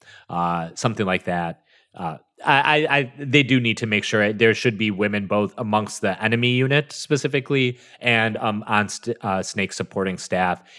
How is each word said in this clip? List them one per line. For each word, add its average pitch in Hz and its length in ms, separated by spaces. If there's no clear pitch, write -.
uh, 85 460
something 113 300
like 92 200
that. 85 360
Uh, 82 240
I, 151 440
I, 143 100
I, 127 220
they 143 240
do 131 160
need 117 200
to 117 60
make 104 180
sure 107 300
there 110 220
should 113 200
be 107 140
women 101 380
both 104 320
amongst 107 420
the 101 220
enemy 117 300
unit 135 380
specifically 135 880
and, 113 380
um, 107 280
on 104 240
st-, - 320
uh, 95 220
Snake's - 320
supporting 95 420
staff, 90 460